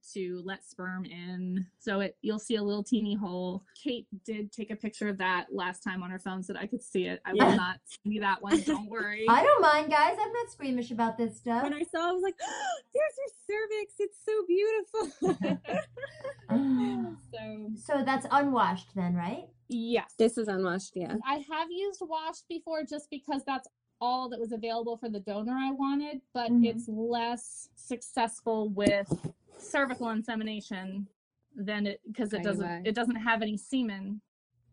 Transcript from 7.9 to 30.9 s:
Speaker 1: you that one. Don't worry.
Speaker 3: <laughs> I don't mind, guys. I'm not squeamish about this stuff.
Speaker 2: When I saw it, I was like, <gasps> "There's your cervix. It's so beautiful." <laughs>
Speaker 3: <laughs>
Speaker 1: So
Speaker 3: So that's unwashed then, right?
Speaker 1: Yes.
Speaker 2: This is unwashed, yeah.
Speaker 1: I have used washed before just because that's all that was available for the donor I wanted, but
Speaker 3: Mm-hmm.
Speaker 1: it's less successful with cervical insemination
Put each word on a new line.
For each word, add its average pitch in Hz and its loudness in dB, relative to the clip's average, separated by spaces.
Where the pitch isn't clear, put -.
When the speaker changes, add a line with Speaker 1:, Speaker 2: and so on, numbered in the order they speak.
Speaker 1:
you 214 -2
that 196 2
one. 294 4
Don't 277 0
worry. 214 -4
Speaker 3:
<laughs> 226 4
I 247 10
don't 571 10
mind, 302 8
guys. 311 6
I'm 427 0
not 466 -2
squeamish 247 -4
about 226 0
this 226 0
stuff. 233 0
Speaker 2:
When 285 0
I 302 -4
saw 339 -2
it, - 2
I 359 2
was 370 0
like, 381 -2
<gasps> 762 -6
"There's 571 0
your 440 -6
cervix. 427 -4
It's 403 -4
so 427 0
beautiful." 381 0
<laughs> - -4
Speaker 3:
<laughs> 254 2
Speaker 1:
So 220 -8
Speaker 3:
So 277 0
that's 262 0
unwashed 247 2
then, 180 0
right? 180 -2
Speaker 1:
Yes. 233 0
Speaker 2:
This 226 4
is 226 0
unwashed, 190 0
yeah. 180 -4
Speaker 1:
I 285 -2
have 320 -2
used 381 -4
washed 320 -6
before 320 -4
just 294 -10
because 277 -6
that's 269 -4
all 254 0
that 233 -8
was 233 -4
available 233 -2
for 233 -6
the 208 -4
donor 208 -4
I 269 0
wanted, 277 -2
but 233 0
Speaker 3:
Mm-hmm. 240 8
Speaker 1:
it's 226 -2
less 233 -4
successful 226 -2
with 202 2
cervical 254 0
insemination 214 -4